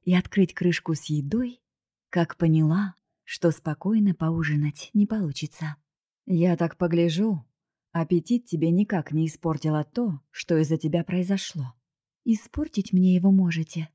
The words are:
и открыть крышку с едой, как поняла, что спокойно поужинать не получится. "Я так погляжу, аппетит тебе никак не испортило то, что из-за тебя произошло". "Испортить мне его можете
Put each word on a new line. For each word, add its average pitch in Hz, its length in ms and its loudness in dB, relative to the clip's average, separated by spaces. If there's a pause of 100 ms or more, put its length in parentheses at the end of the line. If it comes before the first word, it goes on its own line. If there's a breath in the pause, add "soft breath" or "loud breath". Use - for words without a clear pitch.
и 180 100 2
открыть 180 400 0
крышку 170 400 -2
с - 120 -8
едой, 165 540 -4 (500)
как 170 260 -2
поняла, 165 580 2 (300)
что - 260 -2
спокойно 190 640 0
поужинать 151 800 -2
не 208 120 4
получится. 156 720 -6 (500)
"Я 175 300 2
так 165 200 -2
погляжу, 170 680 0 (480)
аппетит 170 540 0
тебе 160 240 0
никак 185 420 0
не 160 140 0
испортило 156 580 -2
то, 214 360 -4 (100)
что - 280 -2
из-за 156 180 2
тебя 165 260 -2
произошло". 180 720 -4 (500)
"Испортить - 680 -4
мне 185 220 6
его 180 180 4
можете 165 640 0